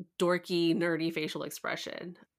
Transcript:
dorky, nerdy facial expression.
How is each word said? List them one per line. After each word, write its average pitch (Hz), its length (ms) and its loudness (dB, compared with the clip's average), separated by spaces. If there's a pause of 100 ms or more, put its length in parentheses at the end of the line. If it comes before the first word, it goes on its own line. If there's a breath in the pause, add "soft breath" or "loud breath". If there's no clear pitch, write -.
(200)
dorky, 175 560 4
nerdy 165 380 0
facial 151 300 -4
expression. - 720 -6 (220)